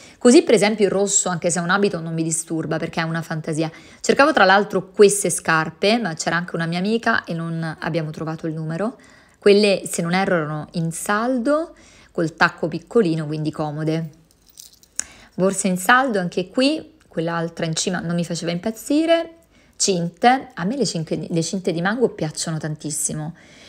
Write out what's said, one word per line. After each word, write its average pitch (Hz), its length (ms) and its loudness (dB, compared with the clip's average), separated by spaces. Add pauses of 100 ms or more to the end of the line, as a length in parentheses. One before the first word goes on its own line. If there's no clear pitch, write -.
(160)
così 247 260 8
per - 120 4
esempio 208 320 2
il 180 40 0
rosso, 190 380 0
anche 175 220 -2
se 175 80 -2
è 175 40 -2
un 170 60 -4
abito, 190 320 2
non 165 140 -8
mi 165 80 -2
disturba 160 560 -4
perché 165 220 -6
è 165 40 -2
una 165 160 -4
fantasia. 156 500 -4 (300)
Cercavo 277 320 4
tra 220 140 6
l'altro 190 440 4
queste 202 380 4
scarpe, 165 720 0
ma 180 160 -4
c'era 165 220 -2
anche 175 180 -4
una 170 100 -2
mia 170 140 -2
amica 226 460 0
e 175 100 -6
non 165 460 -6
abbiamo 156 300 -4
trovato 160 360 -8
il 156 80 -4
numero. 165 440 -6 (400)
Quelle, 202 460 4
se - 160 -6
non 170 140 -2
erro, 190 220 2
erano 151 360 -4
in 165 200 -4
saldo, 240 800 -2 (420)
col 165 180 -2
tacco 175 320 0
piccolino, 165 600 0
quindi 156 260 -4
comode. 156 580 -4 (1200)
Borse 190 340 0
in 180 80 0
saldo, 247 420 2
anche 180 300 -4
qui 285 460 -2 (220)
quell'altra 165 480 -4
in 165 100 -4
cima 180 260 -4
non 165 140 -4
mi 170 100 0
faceva 165 280 -6
impazzire. 311 800 0 (460)
Cinte, 202 760 0
a 170 120 -8
me 233 120 -4
le 254 80 0
cinque, 165 440 -4
le 165 140 0
cinte 185 300 -4
di 165 80 -2
mango 214 300 0
piacciono 160 480 -6
tantissimo. 151 760 -6 (340)